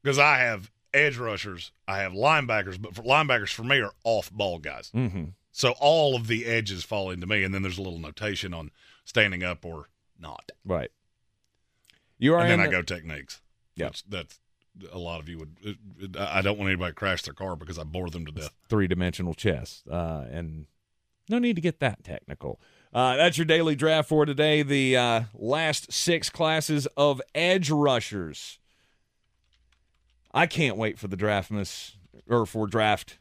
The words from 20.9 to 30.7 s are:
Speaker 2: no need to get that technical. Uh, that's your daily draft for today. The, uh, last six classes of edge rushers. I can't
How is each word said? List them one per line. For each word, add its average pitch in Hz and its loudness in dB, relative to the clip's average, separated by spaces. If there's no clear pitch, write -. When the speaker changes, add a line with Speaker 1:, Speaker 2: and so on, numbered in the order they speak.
Speaker 2:
no 226 0
need 240 2
to 165 -4
get 165 -2
that 123 -2
technical. - -10
Uh, 127 2
that's 156 6
your 165 2
daily 160 4
draft 156 2
for 151 6
today. 151 4
The, 135 4
uh, 117 4
last 147 -2
six 165 0
classes 156 0
of 143 4
edge 170 2
rushers. 113 0
I 170 4
can't 127 0